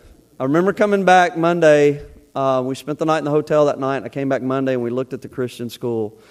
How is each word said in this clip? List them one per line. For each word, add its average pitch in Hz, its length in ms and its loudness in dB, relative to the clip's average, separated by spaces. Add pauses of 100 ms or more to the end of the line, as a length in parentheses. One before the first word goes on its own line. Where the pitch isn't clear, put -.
(380)
I 135 60 -6
remember 170 300 2
coming 202 320 0
back 180 320 4
Monday. 151 680 4 (280)
Uh, 135 320 0
we 131 120 -6
spent 147 240 -10
the 170 40 -4
night 156 140 2
in 143 60 -6
the 147 80 -4
hotel 151 340 2
that 135 140 -2
night. 135 240 -4
I 117 40 -10
came 139 200 -6
back 131 120 -2
Monday, 131 340 -2
and 123 80 -2
we 117 80 -4
looked 123 220 -6
at 127 80 -10
the 110 80 -16
Christian 123 400 -8
school. 113 520 -8 (100)